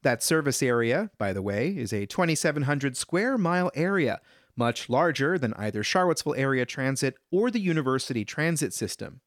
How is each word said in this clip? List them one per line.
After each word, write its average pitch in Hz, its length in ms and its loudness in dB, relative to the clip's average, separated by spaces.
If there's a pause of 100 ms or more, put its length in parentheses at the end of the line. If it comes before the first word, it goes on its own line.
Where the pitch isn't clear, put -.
That 120 220 0
service 147 400 2
area, 123 540 2
by 98 160 -2
the 98 80 -2
way, 104 300 -2
is 123 200 -4
a 104 140 -2
twenty-seven 151 580 0
hundred 139 320 -2
square 233 420 -2
mile 180 380 2
area, 165 460 0 (340)
much 117 320 -2
larger 151 500 2
than 120 180 -2
either 104 280 -4
Charlottesville 175 520 2
Area 135 300 2
Transit 135 520 -2 (140)
or 214 200 2
the 233 80 0
University 131 640 0
Transit 156 500 -2
System. - 540 -6